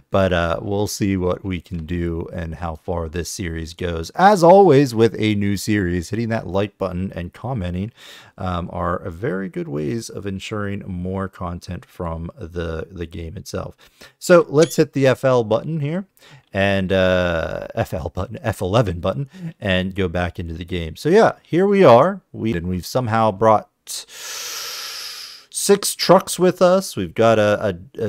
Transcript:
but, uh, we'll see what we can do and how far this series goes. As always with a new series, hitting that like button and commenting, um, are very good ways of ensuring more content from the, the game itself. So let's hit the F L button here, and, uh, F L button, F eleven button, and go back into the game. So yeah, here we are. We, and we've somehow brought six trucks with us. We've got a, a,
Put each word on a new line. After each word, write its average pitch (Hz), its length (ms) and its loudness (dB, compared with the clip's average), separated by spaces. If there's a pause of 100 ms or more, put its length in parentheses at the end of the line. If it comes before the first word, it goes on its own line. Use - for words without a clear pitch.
but, 95 240 2
uh, 85 260 0
we'll 104 280 -2
see 98 280 0
what 90 300 -2
we 92 160 -4
can 82 240 -10
do 85 480 -4
and 82 220 -8
how 82 200 -8
far 85 320 -6
this 82 220 -6
series 82 460 -8
goes. 82 360 -6
As 190 320 4
always 160 520 8
with 113 240 4
a 107 160 2
new 101 200 0
series, 90 540 -2
hitting 110 200 -4
that 113 180 -4
like 98 320 -2
button 90 360 -4
and 87 160 -8
commenting, 101 600 -6 (480)
um, 90 340 -6
are 87 340 -4
very 151 420 -6
good 170 180 -8
ways 143 420 -6
of 98 160 -12
ensuring 101 600 -8
more 92 400 -6
content 87 580 -10
from 82 540 -8
the, 82 500 -8
the 85 160 -8
game 82 320 -12
itself. - 400 -10 (400)
So 175 320 6
let's 151 280 2
hit 160 160 2
the 135 120 0
F 123 180 2
L 127 200 4
button 117 360 -2
here, 160 280 -6 (500)
and, 98 340 2
uh, 90 840 2
F - 180 -2
L 78 160 -6
button, 110 320 -8
F 110 200 -4
eleven 95 380 0
button, 101 300 -4 (300)
and 92 340 0
go 92 140 -2
back 87 320 -4
into 85 160 -8
the 87 100 -10
game. 82 300 -6
So - 140 -4
yeah, 190 240 6 (100)
here 180 240 0
we 196 160 4
are. 160 380 8 (100)
We, 110 260 -4
and 85 100 -6
we've 90 180 -4
somehow 113 460 0
brought 107 380 2 (1800)
six - 460 0
trucks - 440 2
with 180 220 2
us. 190 340 2
We've 92 180 -6
got 113 240 4
a, 104 400 2 (200)
a, - 120 -4